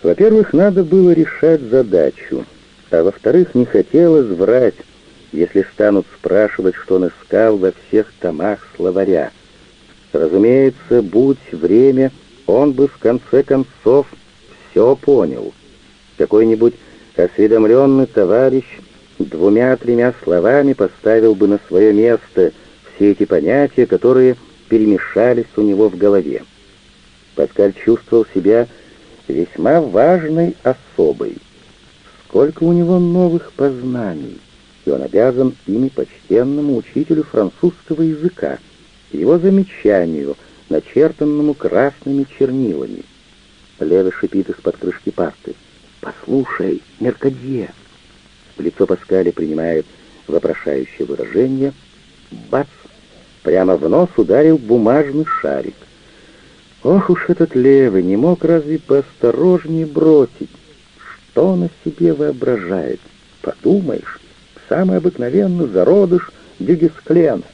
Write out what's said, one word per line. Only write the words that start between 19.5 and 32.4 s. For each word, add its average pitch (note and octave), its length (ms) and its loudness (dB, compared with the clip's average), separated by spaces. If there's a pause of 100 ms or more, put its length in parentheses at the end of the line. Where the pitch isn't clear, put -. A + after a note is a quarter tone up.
словами B2 500 2
поставил A2 640 2
бы G2 120 2
на G2+ 200 0
свое G2+ 260 4
место G#2 600 0 (420)
все G2+ 160 2
эти G2 140 0
понятия, A#2 600 0
которые B2+ 520 2 (320)
перемешались A2+ 800 0 (100)
у G#2+ 40 -2
него G#2 280 2
в F#2 80 -10
голове. F2 460 0 (920)
Паскаль G2 380 0
чувствовал A2+ 600 0
себя G#2+ 340 2 (600)
весьма G#2 540 -2
важной D#3+ 840 0
особой. C2+ 720 -4 (880)
Сколько D3 380 0